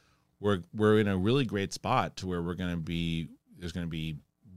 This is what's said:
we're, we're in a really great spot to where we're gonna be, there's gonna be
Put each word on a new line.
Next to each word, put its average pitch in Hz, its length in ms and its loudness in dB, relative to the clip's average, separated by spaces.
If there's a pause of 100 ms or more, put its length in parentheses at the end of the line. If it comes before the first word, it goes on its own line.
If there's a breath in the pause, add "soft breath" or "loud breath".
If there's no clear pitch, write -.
(420 soft breath)
we're, 101 200 2 (120)
we're 107 260 6
in 107 80 4
a 95 100 2
really 120 280 2
great 98 280 -4
spot 104 440 -2
to 92 100 -8
where 87 140 -2
we're 87 140 -2
gonna 87 220 -2
be, 82 520 -2 (280)
there's 87 140 -8
gonna 87 160 -6
be 80 300 -6 (400)